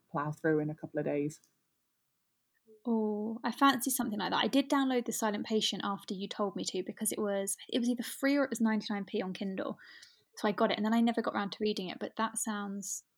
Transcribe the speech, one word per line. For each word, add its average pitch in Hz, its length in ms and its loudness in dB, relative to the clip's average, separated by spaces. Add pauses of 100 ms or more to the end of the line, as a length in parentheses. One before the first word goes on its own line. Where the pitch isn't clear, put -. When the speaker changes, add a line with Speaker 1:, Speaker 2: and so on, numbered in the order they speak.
(120)
Speaker 1:
plow 151 200 -2
through 156 280 2
in 151 100 0
a 156 60 -6
couple - 240 -6
of 151 60 0
days. 147 340 -2 (1500)
Speaker 2:
Oh, 220 560 0
I 226 80 0
fancy 269 380 4
something 220 300 -2
like 180 120 -2
that. - 120 2
I 226 40 4
did 269 220 2
download 262 360 2
The - 60 -4
Silent 214 340 -2
Patient 214 380 0
after 202 300 -4
you 196 140 -6
told 196 280 -2
me 185 100 -2
to 185 180 -4
because 208 280 -4
it - 80 -4
was, 202 380 -2 (100)
it - 120 0
was 233 100 0
either 247 140 0
free 277 340 0
or 277 60 4
it 269 60 -4
was 233 120 -2
ninety-nine 214 440 0
p 202 160 -2
on 185 120 -4
Kindle. 190 440 -4 (600)
So - 100 2
I 208 40 4
got 208 200 4
it - 60 0
and 208 80 2
then 220 80 4
I 233 80 6
never 233 200 4
got - 120 0
round 202 200 -2
to - 80 -14
reading 202 280 0
it, - 100 -8
but - 180 -6
that 220 200 -2
sounds, 202 680 -4 (140)